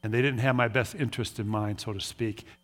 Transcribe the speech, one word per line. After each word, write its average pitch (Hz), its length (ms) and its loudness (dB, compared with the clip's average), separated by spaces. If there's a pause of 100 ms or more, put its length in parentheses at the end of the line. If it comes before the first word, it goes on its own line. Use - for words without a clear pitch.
And 110 120 -2
they 123 80 6
didn't 131 160 2
have 131 160 4
my 123 140 4
best 117 260 0
interest 120 460 -4
in 101 80 -2
mind, 107 320 -2
so 110 120 -6
to 101 60 -6
speak. - 460 -4 (200)